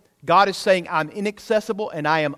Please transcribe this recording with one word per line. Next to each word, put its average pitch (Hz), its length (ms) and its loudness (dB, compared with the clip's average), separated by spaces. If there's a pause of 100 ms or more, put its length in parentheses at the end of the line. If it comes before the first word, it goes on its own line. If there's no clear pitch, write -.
(260)
God 185 240 4
is 185 80 -6
saying, 185 320 0
"I'm 156 200 -2
inaccessible 208 840 -4
and 151 140 -6
I 156 140 2
am 143 180 -2